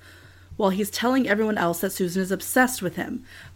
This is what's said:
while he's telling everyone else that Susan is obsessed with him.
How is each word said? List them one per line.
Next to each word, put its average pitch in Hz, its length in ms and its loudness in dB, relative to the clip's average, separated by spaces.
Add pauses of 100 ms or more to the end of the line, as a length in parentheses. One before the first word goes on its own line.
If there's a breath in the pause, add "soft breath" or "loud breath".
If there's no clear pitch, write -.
(580 loud breath)
while 202 120 4
he's 196 220 0
telling 247 360 2
everyone 214 300 2
else 170 240 0
that 190 100 -2
Susan 185 300 0
is 185 100 -2
obsessed 247 520 2
with 170 140 -4
him. - 260 -6 (320 loud breath)